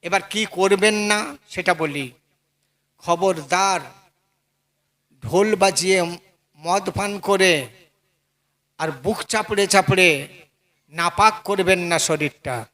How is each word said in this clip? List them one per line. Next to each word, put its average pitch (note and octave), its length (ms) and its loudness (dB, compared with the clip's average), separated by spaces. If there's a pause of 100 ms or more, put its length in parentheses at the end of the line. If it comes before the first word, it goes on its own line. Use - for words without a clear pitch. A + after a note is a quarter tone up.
এবার F#3 200 -2
কি G#3+ 300 -6
করবেন G3 440 2
না G#3 420 -2 (120)
সেটা F3+ 240 -2
বলি। C#3+ 380 -6 (840)
খবরদার, F3 800 -2 (1400)
ঢোল G3+ 320 2
বাজিয়ে, F#3 480 0 (540)
মদ F#3 320 -2
পান G3+ 300 -6
করে F#3 480 2 (1080)
আর D#3+ 140 -4
বুক C#3+ 320 -6
চাপড়ে G#3 440 -2
চাপড়ে F3+ 600 4 (640)
নাপাক F3 440 2 (100)
করবেন F#3+ 360 0
না E3+ 200 -2
শরীরটা। C#3+ 760 -4